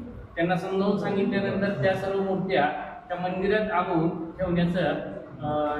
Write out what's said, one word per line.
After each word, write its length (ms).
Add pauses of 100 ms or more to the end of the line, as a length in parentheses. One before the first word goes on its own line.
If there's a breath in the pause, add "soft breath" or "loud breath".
(360)
त्यांना 200
समजावून 420
सांगितल्यानंतर 840
त्या 100
सर्व 260
मूर्त्या 420 (460)
त्या 100
मंदिरात 540
आणून 600
ठेवण्याचं, 500 (600)
अ, 380